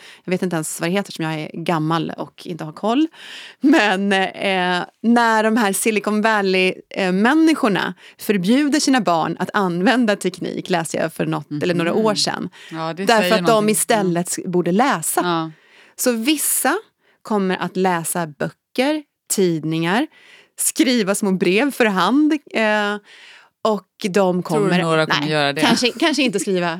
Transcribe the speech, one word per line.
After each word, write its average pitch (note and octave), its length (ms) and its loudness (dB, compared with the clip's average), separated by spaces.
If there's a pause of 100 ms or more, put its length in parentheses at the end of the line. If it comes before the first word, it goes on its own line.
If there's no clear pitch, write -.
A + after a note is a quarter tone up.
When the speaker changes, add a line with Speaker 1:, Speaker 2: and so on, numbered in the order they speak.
(240)
Speaker 1:
Jag F3+ 80 -8
vet F3+ 120 -2
inte F3+ 120 -2
ens D#3 260 -6
vad E3 80 -2
det F3 40 -2
heter G3 180 -4
som D#3+ 140 -8
jag D#3+ 80 -4
är D#3 200 -10
gammal D#3+ 640 -2
och - 300 -14
inte E3 160 -10
har D#3 80 -10
koll. A#3+ 360 0 (520)
Men, G3+ 540 4
eh, F#3 720 0 (180)
när A3+ 420 4
de A3 140 2
här G3+ 160 2
Silicon G#3 480 -2
Valley, G3 520 2 (160)
eh, F#3 220 -2
människorna G#3+ 800 2 (240)
förbjuder B3 600 2
sina C4 220 2
barn E3 380 0
att F3+ 140 -6
använda G3+ 600 2
teknik, F3+ 540 -6
läste E3+ 280 -2
jag E3 160 -2
för E3+ 120 -6
något, D#3 240 -6
Speaker 2:
Mhm. D3 140 -6
Speaker 1:
eller F3 100 0
några E3+ 200 0
år G#3+ 220 0
sedan. - 340 -4 (220)
Speaker 2:
Ja, D#3+ 220 -6
det F3+ 120 -8
Speaker 1:
Därför A3 160 6
Speaker 2:
säger F3+ 120 2
Speaker 1:
att - 60 4
de F3+ 120 4
Speaker 2:
någonting. G#3+ 200 4
Speaker 1:
istället F#3+ 560 0
s-, - 180 -6
borde F3 260 0
läsa. G#3 520 0
Speaker 2:
Ja. E3 280 -2 (440)
Speaker 1:
Så - 160 0
vissa C4+ 640 0 (440)
kommer F#3+ 360 -2
att F3+ 200 -8
läsa F3 500 -2
böcker, B3+ 760 -6 (300)
tidningar, E3+ 720 0 (500)
skriva A3 580 0
små G3+ 160 0
brev F#3+ 400 2
för A#3+ 140 2
hand, A3 480 2
eh, G#3+ 640 -2 (640)
och G#3+ 260 -2 (140)
de G#3 100 -4
Speaker 2:
Tror F#3 260 4
du F3 60 -2
Speaker 1:
kommer, F3 380 0
Speaker 2:
några D#3+ 240 2
kommer - 160 0
Speaker 1:
nej, D3 100 -2
Speaker 2:
göra C#3+ 220 0
det? D3+ 80 -6
Speaker 1:
kanske, A#3 300 2
kanske D4+ 320 0
inte G3+ 160 0
skriva, F3 400 -2